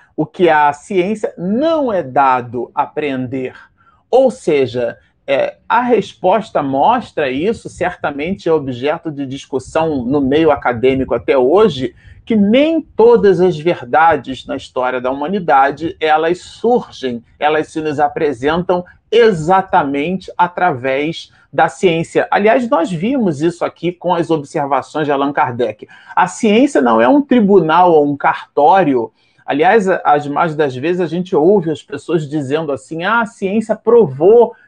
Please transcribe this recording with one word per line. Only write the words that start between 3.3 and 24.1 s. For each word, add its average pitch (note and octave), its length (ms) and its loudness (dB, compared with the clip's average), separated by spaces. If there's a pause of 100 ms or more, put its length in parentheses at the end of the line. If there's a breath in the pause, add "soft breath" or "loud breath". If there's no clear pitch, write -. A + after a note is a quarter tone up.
Ou C4 220 4
seja, B2 680 -2 (300 soft breath)
é, C3 300 -2 (120)
a A3+ 120 2
resposta G3+ 840 -2
mostra D3 680 -2
isso, D3 400 -4
certamente E3+ 800 -6
é E3 40 2
objeto C#3+ 580 -4
de C#3 160 -8
discussão C#3 760 -6
no C#3 160 -2
meio D3 320 2
acadêmico B2+ 600 -2
até B2+ 240 0
hoje, C3+ 560 2 (340 soft breath)
que A#3 80 -2
nem C4 460 2
todas G3+ 580 4
as F3 200 2
verdades C#3+ 880 0
na C3 100 -6
história B2+ 420 -6
da B2 120 -4
humanidade, D3 880 -2
elas D#3+ 400 0
surgem, C3+ 840 -4 (160)
elas D3+ 300 0
se D#3+ 140 -8
nos D3+ 180 -4
apresentam D#3 840 -2 (300 soft breath)
exatamente F#3 1300 0
através D3+ 920 -2 (220 soft breath)
da D#3+ 160 2
ciência. E3 600 0
Aliás, A3 400 2
nós D4+ 200 0
vimos F#3 520 -2
isso E3+ 200 -2
aqui D#3+ 300 -6
com F3 220 -4